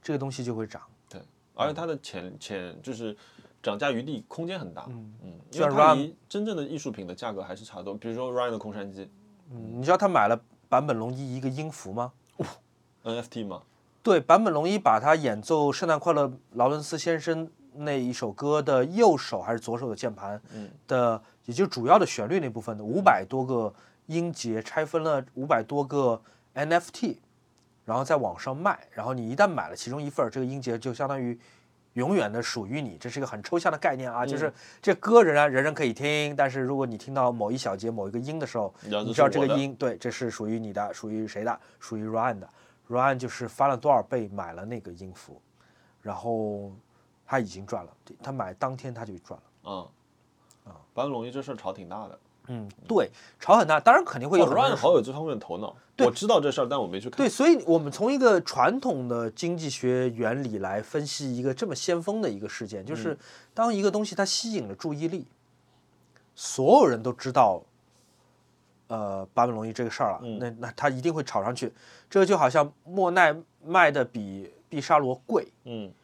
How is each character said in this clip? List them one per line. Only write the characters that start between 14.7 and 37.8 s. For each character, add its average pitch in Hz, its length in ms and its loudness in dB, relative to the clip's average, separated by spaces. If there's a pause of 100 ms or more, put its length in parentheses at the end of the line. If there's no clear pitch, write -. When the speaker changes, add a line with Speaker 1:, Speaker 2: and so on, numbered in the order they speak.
Speaker 1:
把 113 200 4
他 143 160 6
演 123 280 -2
奏 147 300 2
《圣 170 160 -4
诞 156 100 4
快 170 140 0
乐 143 200 2 (200)
劳 120 160 2
伦 151 140 -2
斯 151 140 -8
先 160 240 -2
生》 165 300 -4 (240)
那 147 180 -4
一 127 200 -2
首 117 200 -6
歌 147 300 0
的 135 220 2
右 185 340 6
手 - 240 -6
还 104 100 -4
是 117 60 -2
左 113 180 -6
手 120 140 -6
的 104 60 -6
键 113 180 -6
盘 101 260 -10 (140)
Speaker 2:
嗯。 104 160 -14 (160)
Speaker 1:
的， 120 340 2 (260)
也 120 60 -10
就 175 140 2
主 120 200 -4
要 175 120 8
的 180 80 4
旋 107 220 -4
律 180 100 0
那 156 100 -4
部 117 120 -10
分 110 180 -8
的 107 60 -12
五 113 180 -2
百 110 260 6
多 131 160 -2
个 117 300 -2 (320)
音 170 260 -2
节 110 300 -4
拆 156 240 -2
分 160 160 -2
了 147 200 0 (120)
五 131 100 -6
百 135 180 2
多 143 220 -2
个 131 340 2 (360)
N 151 180 -2
F - 180 2
T， - 300 -6 (640)
然 113 140 -2
后 131 40 0
在 151 140 2
网 101 220 -2
上 135 180 -6
卖。 185 360 -2
然 107 120 -8
后 127 80 -4
你 120 160 -6
一 123 80 -6
旦 202 100 6
买 120 220 -2
了 - 80 -12
其 - 140 -10
中 139 100 -6
一 143 80 -6
份 143 160 0
儿， 113 60 -4
这 135 100 -6
个 127 60 -2
音 135 160 -8
节 120 160 -4
就 120 160 -6
相 139 120 -4
当 135 140 -4
于 120 180 -4 (540)
永 135 220 0
远 110 180 0
的 117 100 -4
属 113 240 -6
于 131 140 -4
你。 107 180 -8
这 123 120 -10
是 139 100 -8
一 - 20 -2
个 135 40 -4
很 107 160 -10
抽 170 160 -2
象 170 120 0
的 156 60 -4
概 147 180 0
念 127 160 -8
啊， 120 140 -2
Speaker 2:
嗯。 131 40 -4
Speaker 1:
就 135 100 -2
是 147 120 -2 (300)
这 196 140 2
歌 233 280 8
仍 160 120 6
然， 147 180 6
人 131 100 4
人 151 120 0
可 156 100 -2
以 120 80 2
听， 147 420 -2
但 139 160 2
是 135 100 -6
如 131 140 -2
果 135 120 -2
你 113 100 -6
听 131 160 -12
到 131 180 2
某 113 220 -2
一 127 60 -2
小 101 180 -4
节 110 140 -4